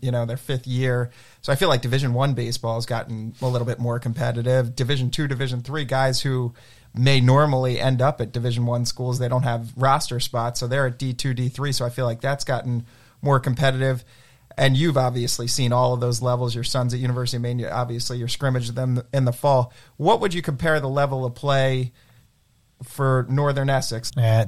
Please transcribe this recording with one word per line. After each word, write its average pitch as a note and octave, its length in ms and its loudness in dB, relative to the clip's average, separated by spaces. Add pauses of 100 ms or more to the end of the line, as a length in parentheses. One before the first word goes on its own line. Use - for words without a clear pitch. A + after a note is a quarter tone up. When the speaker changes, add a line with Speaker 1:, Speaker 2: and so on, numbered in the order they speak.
Speaker 1:
you C3 80 -2
know, A#2+ 160 0
their A#2 120 -4
fifth B2+ 280 -6
year. B2 460 0 (320)
So C#3+ 100 0
I - 20 0
feel E3+ 140 2
like C3+ 140 2
Division B2+ 320 0
One C3+ 180 2
baseball A#2 420 -4
has A#2 120 -6
gotten A2+ 560 -6
a - 40 0
little B2 200 0
bit A#2+ 100 -2
more A#2 220 -2
competitive. A#2+ 760 0
Division B2+ 360 0
Two, D3+ 160 0
Division B2+ 340 -4
Three, C#3 240 -6
guys C3 360 0
who B2+ 340 -2 (400)
may C3 260 4
normally C3 580 4
end B2+ 220 2
up C#3 200 0
at A#2 100 -6
Division A#2+ 340 -2
One A#2+ 220 -2
schools, B2 320 -4
they B2 100 -2
don't B2+ 140 0
have A#2 340 -4
roster C3+ 420 2
spots, A#2+ 400 -2
so B2 60 -4
they're C3 220 0
at A#2+ 100 -4
D C3 160 -4
two, B2+ 220 -2
D B2 120 0
three. C3+ 260 -4
So B2 120 -2
I A#2+ 60 -4
feel B2+ 140 -4
like A2+ 160 -4
that's C#3+ 220 -2
gotten A#2+ 440 -2 (340)
more C#3 180 4
competitive. C3 640 0 (560)
And C3+ 180 6
you've D#3 200 2
obviously B2 500 0
seen A#2+ 260 2
all B2 200 4
of A#2+ 80 -2
those A#2+ 200 0
levels. B2 320 0
Your A#2 120 -4
son's B2 280 -2
at B2 60 -2
University B2 380 -2
of A#2 60 -4
Maine. B2 160 -2
You, A2 100 -4
obviously, A#2+ 500 -4
you're A#2 80 -4
scrimmaged B2 480 -2
them B2+ 260 0 (120)
in C3+ 120 2
the B2 80 2
fall. B2+ 380 2 (260)
What G3 240 4
would G3 140 0
you F3 80 -4
compare D#3 380 0
the C3+ 80 -2
level C3+ 360 0
of A#2+ 80 -4
play C3 600 0 (880)
for C3 460 2
Northern C#3 400 2
Essex? B2+ 480 -2
Speaker 2:
Uh, A2+ 300 6